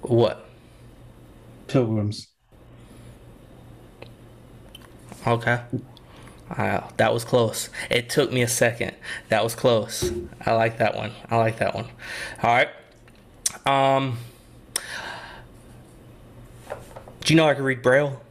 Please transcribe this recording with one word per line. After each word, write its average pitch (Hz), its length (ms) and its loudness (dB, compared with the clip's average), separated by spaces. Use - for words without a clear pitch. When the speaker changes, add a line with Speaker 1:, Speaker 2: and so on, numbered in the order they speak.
Speaker 1:
What? 117 460 2
Speaker 2:
Pilgrims. 110 600 0
Speaker 1:
Okay. 117 320 2
Uh, 101 260 -2
that 110 160 4
was 120 100 -2
close. 117 460 0
It 120 200 -2
took 143 200 2
me 123 120 0
a 117 60 0
second. 117 460 0
That 107 120 2
was 113 120 -2
close. 117 580 0
I 113 80 2
like 113 260 2
that 110 160 2
one. 110 180 -6
I 113 80 2
like 113 220 2
that 104 140 -2
one. 110 120 -6
All 117 120 4
right. 135 140 4
Um, 135 520 2
do - 100 0
you 156 60 8
know 160 100 6
I 143 60 6
can 135 100 -4
read 131 180 0
Braille? 135 380 4